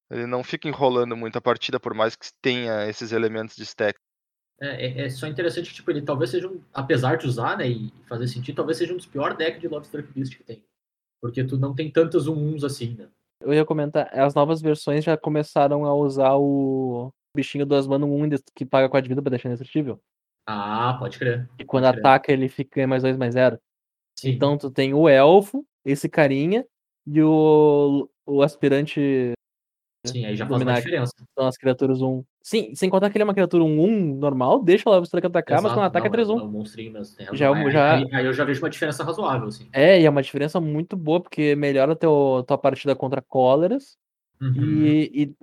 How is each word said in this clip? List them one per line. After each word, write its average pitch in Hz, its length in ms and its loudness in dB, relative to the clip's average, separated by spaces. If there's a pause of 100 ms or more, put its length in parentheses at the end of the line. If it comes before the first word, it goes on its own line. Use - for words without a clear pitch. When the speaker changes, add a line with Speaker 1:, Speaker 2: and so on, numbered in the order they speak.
(100)
Speaker 1:
Ele 120 160 -8
não 123 180 -6
fica - 240 -8
enrolando 123 480 0
muito 117 220 -8
a - 20 -4
partida, 123 400 -2
por 117 140 -8
mais 110 200 0
que - 120 -20 (160)
tenha 117 440 -2
esses 107 260 -8
elementos 110 440 -4
de 113 60 -16
stack. 104 360 -4 (640)
Speaker 2:
É, 131 260 -8
é, 127 200 -6
é 131 40 -8
só 151 160 -12
interessante 170 440 -6
que, - 60 -20
tipo, - 140 -6
ele 147 120 -4
talvez 151 280 -4
seja 180 180 -4
um, 185 120 -14 (120)
apesar 131 440 0
de 160 100 -8
usar, 123 300 -4
né, 170 100 -4
e 110 240 -6 (160)
fazer 123 220 -8
sentido, 127 280 -10
talvez 156 200 -4
seja 170 160 -4
um 180 40 -8
dos 175 100 -14
piores 143 320 -6
decks 160 220 -4
de 170 80 -10
Love 147 180 -10
Struck 147 260 -14
Beast 131 240 -8
que - 80 -20
tem. - 180 -18 (580)
Porque 123 220 -6
tu 131 140 -4
não 135 180 -2
tem 156 160 -6
tantas 165 360 0
um 160 80 -4
uns 151 280 -4
assim, 123 320 -8
né? 110 140 -18 (320)
Speaker 3:
Eu 139 140 -2
ia 156 100 2
comentar, 151 480 -2
as 139 220 0
novas 156 260 2
versões 151 420 -2
já 160 140 0
começaram 147 680 0
a 143 80 2
usar 135 420 2
o 135 760 -2 (240)
bichinho 143 300 -4
duas 139 220 0
mana, 139 180 0
um, 143 180 0
um, 151 60 0 (260)
que 135 120 -8
paga 135 220 2
quatro 135 160 0
de 123 40 -10
vida 131 140 -2
pra 139 80 -2
deixar 127 180 -4
indestrutível. 123 500 -6 (480)
Speaker 2:
Ah, 107 520 -2
pode 101 200 -10
crer. 123 300 -4 (100)
Speaker 3:
E - 60 -16
quando 127 200 0
Speaker 2:
Pode 127 120 4
crer. 110 100 0
Speaker 3:
ataca, 139 260 6
ele 131 160 2
fica 135 380 -4
mais 131 160 0
dois, 131 140 0
mais 123 180 -2
zero. 127 240 4 (600)
Speaker 2:
Sim. 131 120 -4
Speaker 3:
Então 143 280 0
tu 139 120 -8
tem 135 220 0
o 160 160 4
elfo, 175 580 6 (180)
esse 143 240 -2
carinha, 156 580 0 (400)
e 147 160 2
o, 151 840 4 (180)
o 143 160 2
aspirante 139 880 0 (720)
Speaker 2:
Sim, 120 200 -6
aí 107 100 -6
já 107 100 -6
faz - 60 -8
uma 123 80 0
Speaker 3:
Dominar. 127 200 0
Speaker 2:
diferença. 127 340 -4 (260)
Speaker 3:
São 131 80 0
as 127 100 -2
criaturas 131 460 0
um. 131 220 -4 (180)
Sim, - 320 -4
sem 185 160 -2
contar 190 180 2
que 208 80 -4
ele 214 60 2
é - 20 4
uma 208 100 0
criatura 180 280 2
um, 156 180 2
um 180 360 0
normal, 135 440 2
deixa 202 300 4
lá 190 80 6
o 175 60 2
Struck 175 200 -4
atacar, 175 380 0
mas 208 40 -2
Speaker 2:
Exato, 226 120 0
Speaker 3:
quando 202 80 2
ataca 170 200 -2
é - 20 2
Speaker 2:
não, 196 40 0
é, - 0 -
Speaker 3:
três 226 160 0
um. 220 120 -2
Speaker 2:
é - 20 -8
um 214 80 -10
monstrinho 107 420 -12
mesmo, 104 240 -16
tem 98 100 -16
razão. 101 100 -10
Speaker 3:
Já 143 100 2
é 135 40 6
um, 143 40 4
Speaker 2:
Aí, 151 160 0
Speaker 3:
já 147 240 4
Speaker 2:
aí, 135 180 0
aí 131 140 0
eu 131 60 0
já 139 120 0
vejo 135 160 -2
uma 160 80 -4
diferença 151 360 -6
razoável, 147 420 -4
assim. - 260 -14
Speaker 3:
É, 170 280 6
e 160 40 8
é 156 60 8
uma 143 120 0
diferença 143 380 -4
muito 156 360 -4
boa, 165 240 0
porque 151 340 -2
melhora 143 400 2
teu, 139 520 2
tua 139 120 0
partida 135 380 0
contra 131 260 -6
cóleras 160 720 2 (440)
Speaker 2:
Uhum. 135 440 0
Speaker 3:
e, 151 380 2
e, 143 200 -4